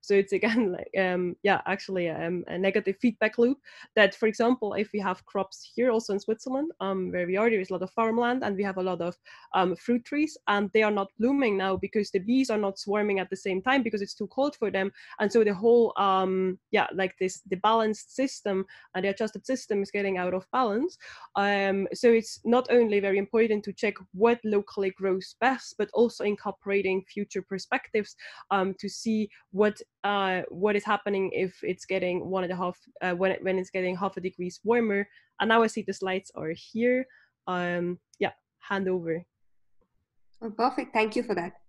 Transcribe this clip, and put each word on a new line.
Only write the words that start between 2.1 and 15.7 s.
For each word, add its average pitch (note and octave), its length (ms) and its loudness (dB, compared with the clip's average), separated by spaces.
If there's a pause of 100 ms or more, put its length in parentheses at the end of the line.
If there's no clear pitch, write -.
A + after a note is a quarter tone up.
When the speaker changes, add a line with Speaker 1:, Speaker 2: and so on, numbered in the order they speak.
Speaker 1:
a F3 100 -6
negative G3 420 0
feedback G#3+ 380 0
loop A#3+ 220 4 (360)
that, G3+ 200 6
for A3+ 120 0
example, A3+ 460 0
if G#3+ 200 -4
we G#3 60 -2
have F#3+ 260 -4
crops - 500 -6
here A#3+ 160 2
also A3+ 220 0
in G3 60 -2
Switzerland, C4 600 -4
um, F#3+ 320 -4
where F3+ 160 -2
we F#3 100 0
are, A3+ 120 4
there A3 100 2
is F#3 100 -6
a F#3 40 -4
lot F3 100 -4
of F#3 80 -10
farmland A#3 520 0
and G#3 140 -2
we G3+ 60 -2
have F#3+ 140 -4
a F#3 60 -2
lot F3+ 180 -2
of, F3 140 -4 (380)
um, F#3 220 2
fruit A#3+ 280 -2
trees, D4+ 340 -4 (100)
and G3+ 260 0
they A3 100 4
are G#3 80 2
not G3 280 -2
blooming B3 360 2
now F#3+ 220 0
because G3+ 320 -2
the G3 100 -2
bees B3 300 2
are G#3+ 80 0
not G3 220 -2
swarming G3+ 400 0
at F#3 100 -6
the F#3+ 60 -6
same F#3+ 260 -4
time C4 220 2
because G#3+ 180 -2
it's G3+ 140 -10
too G#3 120 -6
cold C#4+ 280 -2
for G#3 160 -2
them. G3 200 -2 (280)
And G#3 120 0
so A#3 120 6
the G#3 100 2
whole, A3+ 440 4